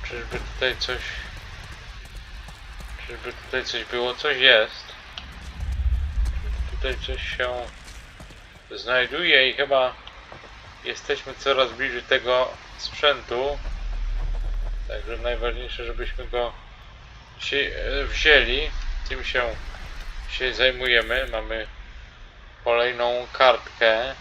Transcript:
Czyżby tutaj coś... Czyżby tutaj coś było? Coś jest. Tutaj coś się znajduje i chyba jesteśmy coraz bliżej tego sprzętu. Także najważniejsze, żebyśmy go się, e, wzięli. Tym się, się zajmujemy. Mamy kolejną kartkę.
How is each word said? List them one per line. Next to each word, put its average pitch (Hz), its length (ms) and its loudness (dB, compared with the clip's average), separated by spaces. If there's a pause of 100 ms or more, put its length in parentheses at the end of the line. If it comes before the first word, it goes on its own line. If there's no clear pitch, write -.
Czyżby 120 360 -8 (140)
tutaj 127 240 0
coś... 123 240 -4 (2000)
Czyżby 120 260 -10
tutaj 127 320 -4
coś 117 200 -4
było? 123 280 -2
Coś 139 240 0
jest. 123 480 8 (1900)
Tutaj 131 240 -2 (100)
coś - 320 -4
się 123 280 -2 (1040)
znajduje 127 760 6
i 117 40 -2
chyba 135 400 4 (920)
jesteśmy 135 500 -4
coraz 131 380 2
bliżej 120 320 -4
tego 127 500 4 (240)
sprzętu. 135 840 0 (1300)
Także 110 300 -6
najważniejsze, 120 680 -4
żebyśmy 117 420 -6
go 120 260 -2 (840)
się, - 180 -2
e, 135 480 -2
wzięli. 127 680 6 (380)
Tym 131 140 -6
się, 123 200 0 (840)
się 127 240 -2
zajmujemy. 123 800 4
Mamy 110 360 -4 (960)
kolejną 120 680 2
kartkę. 120 880 6